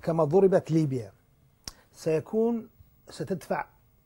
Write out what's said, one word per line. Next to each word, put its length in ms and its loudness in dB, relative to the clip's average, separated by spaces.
كما 200 0
ضربت 480 4
ليبيا 400 -2
سيكون، 760 -2
ستدفع 560 -6